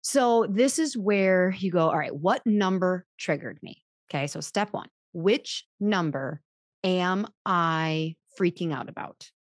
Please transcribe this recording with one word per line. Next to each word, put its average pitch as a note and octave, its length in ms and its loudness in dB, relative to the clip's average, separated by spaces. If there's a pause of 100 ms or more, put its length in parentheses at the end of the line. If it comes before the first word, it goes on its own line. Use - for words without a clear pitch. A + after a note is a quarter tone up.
So A#3 480 4
this B3 300 2
is D4 180 -2
where F#3+ 600 4
you F#3 140 -2
go, D#3+ 180 4
"All E3 80 0
right, C#3+ 180 -4
what F3 300 0
number F#3+ 600 2 (120)
triggered C#3+ 440 -6
me?" - 220 -18 (260)
Okay, D3 180 -4
so D#3 140 -8
step G#3 320 -4
one, - 160 -10 (240)
which F#3+ 540 -2 (120)
number D#3 640 -2 (420)
am F#3 440 0 (180)
I D#3+ 720 0 (220)
freaking F3 360 -2
out B2+ 160 -8
about? - 400 -14 (120)